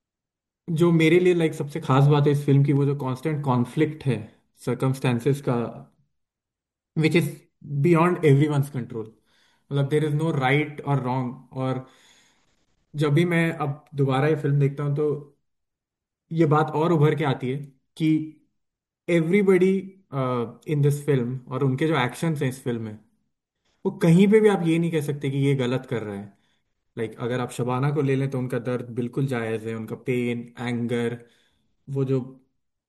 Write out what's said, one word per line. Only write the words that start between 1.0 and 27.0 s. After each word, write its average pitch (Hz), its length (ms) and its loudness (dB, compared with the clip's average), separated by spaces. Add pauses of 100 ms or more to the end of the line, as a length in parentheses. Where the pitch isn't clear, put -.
लिए, 180 140 4
like, 160 180 0
सबसे - 280 -8
खास 135 240 4
बात 147 220 4
है 147 60 4
इस 143 140 0
film 139 180 4
की, 147 80 2
वो 139 120 2
जो 139 120 0
constant 143 480 -6
conflict 139 600 -2
है 107 340 -4 (180)
circumstances 131 840 -2
का, 120 460 -6 (1120)
which 156 180 2
is 143 120 2 (400)
beyond 165 480 2
everyone's 143 540 4
control। 113 360 -8 (680)
मतलब, 139 180 -2
there 151 140 2
is 147 160 -2
no 160 120 -2
right 143 440 0
or 139 200 -2
wrong। 127 380 -2 (180)
और 131 360 -6 (1080)
जब 147 160 0
भी 170 120 4
मैं 165 280 0
अब 147 320 -6 (100)
दोबारा 135 340 0
ये 156 80 2
film 143 240 0
देखता 139 220 0
हूँ, 143 140 -2
तो 147 420 -4 (960)
ये 165 140 2
बात 151 200 2
और 160 260 0
उभर 151 220 4
के 147 100 -2
आती 127 260 -2
है 139 60 -4 (400)
कि 156 440 0 (680)
everybody, 185 720 2 (320)
uh, 123 320 -2 (240)
in 147 160 2
this 143 220 0
film, 127 400 -2
और 135 160 -4
उनके 135 240 0
जो 160 100 0
actions 143 440 -2
हैं 131 60 0
इस - 160 -8
film 120 180 -4
में, 107 160 -12 (840)
वो 190 80 -2
कहीं 175 360 6
पे 220 120 6
भी 214 80 6
आप 175 180 2
ये 165 120 2
नहीं 170 120 0
कह 160 100 0
सकते 143 300 -4
कि 139 80 -4
ये 139 160 2
गलत 127 320 -2
कर 113 160 -6
रहा 104 120 -8
है। 101 240 -12 (600)
Like, 110 200 -8